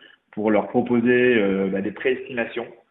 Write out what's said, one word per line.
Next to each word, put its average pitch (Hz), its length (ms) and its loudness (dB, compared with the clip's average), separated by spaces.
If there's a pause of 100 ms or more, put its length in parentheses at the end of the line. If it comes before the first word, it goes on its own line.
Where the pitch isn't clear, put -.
(320)
pour 107 180 -2
leur 101 180 2
proposer, 123 680 2
euh, 98 340 2
bah, 95 120 -4
des 104 80 -4
préestimations 120 760 -6 (240)